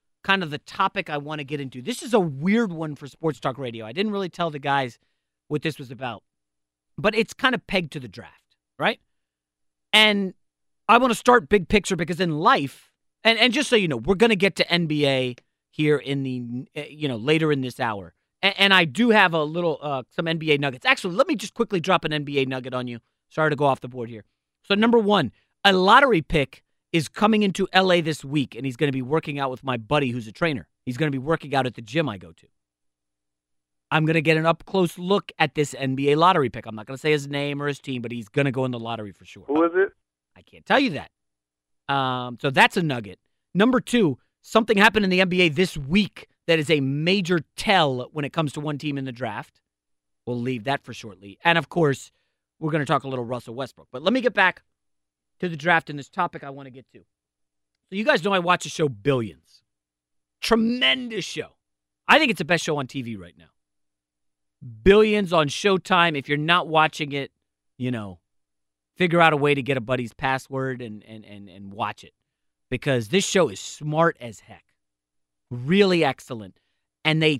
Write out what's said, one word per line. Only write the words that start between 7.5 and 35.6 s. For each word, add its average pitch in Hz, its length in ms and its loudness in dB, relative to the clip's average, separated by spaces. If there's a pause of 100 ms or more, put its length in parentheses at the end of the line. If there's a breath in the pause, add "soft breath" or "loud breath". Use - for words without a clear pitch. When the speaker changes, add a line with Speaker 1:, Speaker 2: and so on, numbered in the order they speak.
Speaker 1:
of 202 140 -6
pegged 185 240 -2
to 147 80 -10
the 123 80 -14
draft, - 480 -20 (240)
right? 202 220 -2 (880)
And 208 440 4 (520)
I 233 120 8
wanna 247 160 2
start 240 340 4
big 202 180 2
picture 196 300 0
because 165 240 -4
in 160 180 -2
life, 180 540 0 (320)
and, 226 140 6
and 240 120 4
just 269 180 0
so 247 60 2
you 196 140 2
know, 131 80 -4
we're 147 180 0
gonna 220 220 4
get 190 180 0
to - 160 -2
N 170 160 2
B 147 180 0
A 131 300 0 (340)
here 151 280 0
in 139 260 -6
the, 123 420 -8 (120)
uh, 147 120 -8
you 147 200 -6
know, 120 80 -6
later 151 340 0
in 143 80 -2
this 127 220 -6
hour. 101 320 -6 (300)
A-, 196 180 0
and 196 120 6
I 180 120 6
do 180 240 2
have 196 240 6
a 160 100 2
little, 160 380 -2
uh, 139 300 -4
some 170 160 -6
N 165 100 -2
B 156 140 0
A 147 60 4
nuggets. 139 280 -4
Actually, 233 300 0
let 269 120 2
me 320 80 -2
just 196 200 -8
quickly 208 240 -2
drop 170 240 2
an 151 100 -4
N 151 100 -2
B 143 160 -4
A 135 60 2
nugget 131 280 -6
on 127 140 -4
you. 120 120 -10 (300)
Sorry 156 200 0
to 147 60 0
go 139 100 0
off 131 140 2
the - 80 -14
board 123 220 -10
here. 110 160 -16 (380)
So 202 120 0
number 233 240 4
one, 202 320 2 (320)
a 196 100 6
lottery 202 480 6
pick - 420 -2 (280)
is 165 160 0
coming 214 340 2
into 196 320 0
L 190 180 4
A 175 100 4
this 151 220 -4
week, 139 300 -2
and 123 120 -8
he's 131 100 -6
gonna 147 160 0
be 131 100 -4
working 143 380 -4
out 139 100 -4
with 127 140 -12
my 131 140 -2
buddy 127 340 -2
who's 117 160 -8
a 107 40 -16
trainer. 147 360 -4 (180)
He's 123 120 -6
gonna 156 120 -2
be 139 80 -4
working 139 380 -4
out 135 100 0
at 123 80 -6
the - 80 -16
gym 135 260 -4
I 104 100 -8
go 87 160 -20
to. - 140 -20 (1400)
I'm 156 160 0
gonna 160 160 2
get 156 160 2
an 160 80 -2
up-close 170 540 -2
look 185 400 -2
at 160 160 0
this 147 180 0